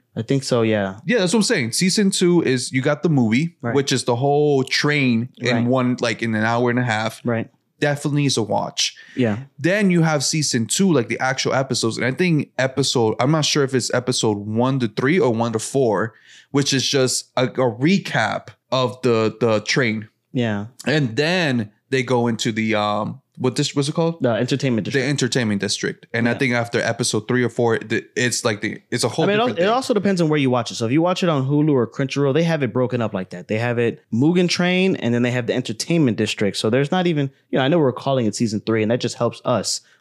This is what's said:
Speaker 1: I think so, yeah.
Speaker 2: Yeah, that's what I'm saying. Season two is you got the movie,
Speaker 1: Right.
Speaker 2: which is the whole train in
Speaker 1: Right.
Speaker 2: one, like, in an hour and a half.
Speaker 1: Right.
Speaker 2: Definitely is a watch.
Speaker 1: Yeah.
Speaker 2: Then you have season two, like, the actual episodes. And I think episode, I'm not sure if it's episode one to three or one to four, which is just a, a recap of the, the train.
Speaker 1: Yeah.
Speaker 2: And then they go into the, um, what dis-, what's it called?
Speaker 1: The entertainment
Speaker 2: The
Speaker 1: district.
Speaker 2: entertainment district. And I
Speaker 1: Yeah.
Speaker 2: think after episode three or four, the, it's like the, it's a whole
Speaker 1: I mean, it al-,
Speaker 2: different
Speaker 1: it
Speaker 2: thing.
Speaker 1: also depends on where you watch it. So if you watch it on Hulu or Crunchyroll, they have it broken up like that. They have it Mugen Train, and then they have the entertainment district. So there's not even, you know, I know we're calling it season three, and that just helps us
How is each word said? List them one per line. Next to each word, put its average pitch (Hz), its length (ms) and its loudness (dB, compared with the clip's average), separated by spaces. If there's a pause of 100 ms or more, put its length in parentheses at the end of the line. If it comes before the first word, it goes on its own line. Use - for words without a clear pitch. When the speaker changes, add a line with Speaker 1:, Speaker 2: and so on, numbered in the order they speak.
(160)
Speaker 1:
I 113 60 -4
think 135 200 0
so, 120 200 0
yeah. 104 420 0
Speaker 2:
Yeah, 226 140 2
that's 185 160 2
what 226 60 4
I'm - 20 2
saying. 151 300 0
Season 190 380 2
two 175 320 4
is 127 300 0
you 131 80 0
got 147 220 0
the 180 80 2
movie, 131 500 2
Speaker 1:
Right. 117 140 -4
Speaker 2:
which 139 180 2
is 127 120 -2
the 120 120 0
whole 143 480 2
train 131 720 0
in - 180 -2
Speaker 1:
Right. 120 120 2
Speaker 2:
one, 123 340 2
like, 117 220 -2
in 113 120 -2
an 110 100 0
hour 120 260 2
and 120 80 0
a 123 60 0
half. 110 420 -2
Speaker 1:
Right. 113 240 -2 (300)
Speaker 2:
Definitely 143 460 0
is 127 100 2
a 117 60 0
watch. 104 540 -4 (180)
Speaker 1:
Yeah. 113 220 0 (200)
Speaker 2:
Then 185 360 2
you 170 100 4
have 156 220 2
season 131 420 -2
two, 190 260 2
like, 120 140 2
the - 140 -6
actual 131 340 -2
episodes. 123 420 -2
And - 100 -4
I 127 40 0
think 156 480 0
episode, 127 640 0
I'm 131 100 2
not 156 140 2
sure - 180 0
if 127 100 -2
it's 127 220 -2
episode 120 440 0
one 117 420 -2
to 117 80 -2
three 139 320 0
or 127 120 2
one 117 200 -2
to 110 80 -2
four, 113 540 0 (360)
which 139 220 0
is 131 160 0
just 131 380 0 (100)
a, 127 80 2
a 123 260 0
recap 117 800 -2 (240)
of 127 300 -2
the, 110 380 2
the 110 200 2
train. 110 480 -2 (240)
Speaker 1:
Yeah. 110 340 -2 (200)
Speaker 2:
And 131 280 0
then 147 560 0 (200)
they 131 120 0
go 120 240 2
into 117 240 -2
the, 110 240 0
um, 104 460 -2 (180)
what 123 160 -2
dis-, 143 200 -2
what's 143 140 0
it 156 60 -6
called? 165 260 -2
Speaker 1:
The 120 100 2
entertainment 120 540 0
Speaker 2:
The 101 60 -6
Speaker 1:
district. 131 200 -2
Speaker 2:
entertainment 117 500 0
district. - 520 -6
And 117 160 0
I 120 40 0
Speaker 1:
Yeah. - 60 -4
Speaker 2:
think 123 160 0
after 117 260 0
episode 113 480 -2
three 123 160 2
or 120 40 0
four, 117 300 0
the, 113 260 -4 (120)
it's 123 280 -2
like 110 160 0
the, 107 200 -6 (100)
it's 123 140 -2
a 120 40 0
whole 160 160 -2
Speaker 1:
I 185 40 2
mean, 202 80 0
it - 40 0
al-, 240 60 0
Speaker 2:
different 226 140 -4
Speaker 1:
it - 60 2
Speaker 2:
thing. 220 80 2
Speaker 1:
also 254 200 -2
depends 196 260 0
on 160 80 2
where 151 100 2
you 131 120 2
watch 120 200 0
it. 98 40 -12
So 117 120 -4
if 113 60 0
you 156 80 4
watch 180 220 0
it 180 60 2
on 139 180 0
Hulu 147 260 2
or 123 140 2
Crunchyroll, 139 480 -2
they 160 80 2
have 165 200 0
it 113 100 -2
broken 123 280 0
up 107 140 -2
like 92 160 -6
that. 87 180 -14
They 107 100 -2
have 120 200 0
it 117 240 -2 (100)
Mugen 170 360 2
Train, 180 480 2
and 120 180 0
then 120 80 2
they 123 80 2
have 123 160 -2
the 98 80 0
entertainment 123 640 0
district. 104 400 -2
So 113 120 -2
there's 131 220 2
not 185 160 0
even, 147 240 0 (200)
you - 80 0
know, 135 60 2
I 131 40 2
know 175 100 2
we're 135 140 2
calling 131 340 -2
it 101 80 -2
season 107 260 -2
three, 110 220 0
and 107 80 0
that 120 100 0
just 117 160 -4
helps 117 280 -2
us 117 360 -2 (200)